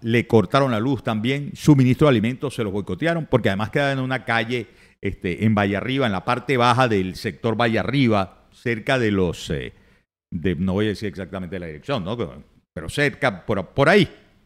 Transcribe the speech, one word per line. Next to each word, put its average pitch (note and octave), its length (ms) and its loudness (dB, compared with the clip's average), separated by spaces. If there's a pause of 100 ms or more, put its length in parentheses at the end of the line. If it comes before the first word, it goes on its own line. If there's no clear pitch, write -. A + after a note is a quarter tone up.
le A#2 260 2
cortaron B2+ 420 4
la A2+ 80 0
luz A2 240 -2
también, B2 540 -4
suministro C3+ 500 6
de D3 40 6
alimentos A2+ 440 0
se A#2+ 80 -6
los G2 100 -4
boicotearon, D3 540 -4
porque A2+ 220 2
además G2+ 220 -2
queda C#3+ 200 0
en C3+ 80 -2
una C3 260 -4
calle, A2+ 440 -2 (320)
este, F#2+ 440 -4
en A2 80 4
Valle G2+ 240 2
Arriba, C3 300 -2
en G#2+ 60 0
la F#2 120 -4
parte B2 320 -2
baja B2 300 4
del F#2+ 300 0
sector A2 440 -4
Valle A2 200 2
Arriba, G#2+ 720 0
cerca B2 480 -4
de A2 100 2
los, F#2 400 0
eh, C2+ 220 -6 (580)
de, F2 240 -2
no F2+ 200 -2
voy G#2+ 120 0
a - 40 -2
decir G2+ 180 -8
exactamente F#2 500 -10
la F2 80 -12
dirección, E2+ 380 -8
¿no? A2 120 -6 (560)
Pero - 160 -12
cerca, C3+ 560 -2
por, G2 260 -4
por C#3 180 2
ahí, D#3+ 200 6 (380)